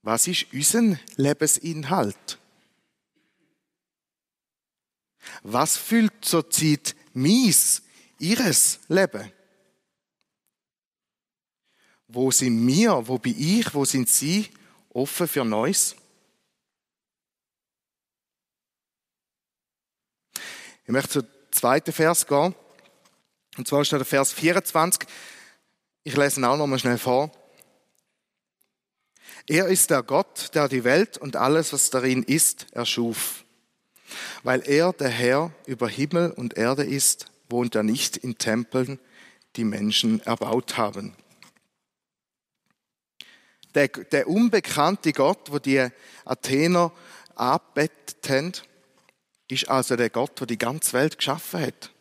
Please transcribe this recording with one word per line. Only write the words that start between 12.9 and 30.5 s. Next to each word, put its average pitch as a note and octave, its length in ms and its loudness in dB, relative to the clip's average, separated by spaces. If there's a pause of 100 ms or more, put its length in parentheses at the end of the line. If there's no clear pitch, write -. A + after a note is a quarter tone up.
wo B2+ 120 -4
bin A2+ 200 -4
ich, F#3+ 360 0
wo C#3 100 0
sind B2+ 240 0
Sie F#3+ 420 0 (440)
offen C#3+ 320 -4
für C#3+ 180 -2
Neues? A2+ 520 -2 (4000)
Ich - 60 -8
möchte C3+ 300 0
zum A#2+ 80 -8 (220)
zweiten C#3 420 0
Vers E3 340 2
gehen. D3+ 280 2 (1000)
Und B2+ 100 -10
zwar C#3+ 140 2
ist C#3+ 120 0
da D#3 40 0
der C3 80 0
Vers C#3 280 0
vierundzwanzig. E3+ 760 0 (960)
Ich C#3 120 -8
lese C#3+ 260 2
ihn C3 40 0
auch C3 140 2
nochmal C#3 220 0
schnell B2 180 0
vor. C3 320 0 (2250)
„Er F3 220 2
ist F#3 200 2
der C#3 140 2
Gott, - 520 -4